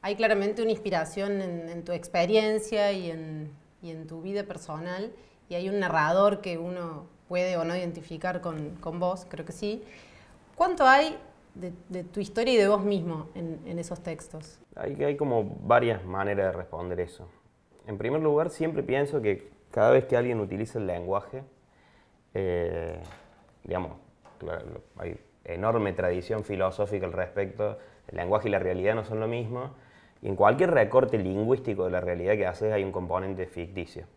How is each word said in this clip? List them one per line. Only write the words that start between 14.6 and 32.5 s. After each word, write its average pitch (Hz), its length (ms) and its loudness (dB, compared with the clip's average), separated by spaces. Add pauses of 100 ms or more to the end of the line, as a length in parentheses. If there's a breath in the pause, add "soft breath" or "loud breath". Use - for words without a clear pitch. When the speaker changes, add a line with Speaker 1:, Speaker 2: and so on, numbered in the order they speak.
Speaker 2:
Hay, - 260 -4
hay 143 140 2
como 120 480 0
varias 117 400 6
maneras 95 480 0
de 85 60 -4
responder 87 420 -6
eso. 87 260 -6 (600)
En 107 100 -8
primer 123 240 -2
lugar, 156 300 2
siempre 160 320 -2
pienso 139 400 0
que 101 280 -2 (200)
cada 113 200 6
vez 131 140 8
que 127 120 0
alguien 120 240 2
utiliza 101 380 -4
el 101 80 -4
lenguaje, 90 560 -4 (920 soft breath)
eh, 85 680 -2 (640 loud breath)
digamos, 87 280 -6 (460)
claro, - 440 -10 (160)
hay 85 200 -10 (260)
enorme 101 500 0
tradición 92 500 -2
filosófica 95 640 -2
al 85 60 -4
respecto, 98 680 -4 (300 loud breath)
el 85 100 -10
lenguaje 98 300 0
y - 20 2
la 98 80 2
realidad 92 360 2
no 110 100 -2
son 110 160 -4
lo 110 80 -2
mismo, 120 420 -6 (500 loud breath)
y 107 80 -6
en 98 80 -2
cualquier 127 340 6
recorte 123 480 6
lingüístico 101 680 0
de 90 40 0
la 90 100 0
realidad 90 340 0
que 101 120 0
haces 107 260 0